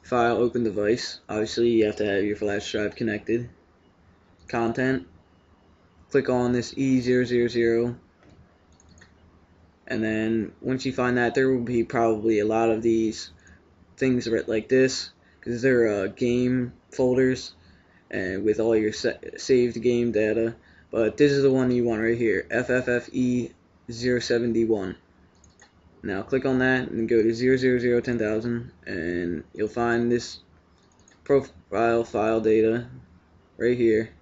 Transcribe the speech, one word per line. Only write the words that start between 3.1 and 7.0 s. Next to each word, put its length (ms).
Content. 600
Click 180
on 240
this 240
E 240
zero 240